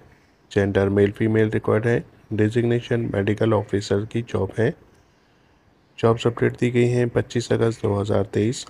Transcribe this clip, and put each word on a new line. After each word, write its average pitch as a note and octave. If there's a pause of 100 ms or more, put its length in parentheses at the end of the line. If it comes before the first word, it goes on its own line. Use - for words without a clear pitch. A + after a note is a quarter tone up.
(520)
जेंडर G2
मेल G2+
फीमेल A2
रिक्वायर्ड G#2+
है। A#2+ (300)
डेजिग्नेशन A#2
मेडिकल G#2
ऑफिसर G#2
की A#2
जॉब G2
है। A2+ (1300)
जॉब्स A#2
अपडेट A#2+
दी B2
गई A#2+
हैं B2
पच्चीस -
अगस्त A2+
दो G2+
हज़ार G2+
तेईस A2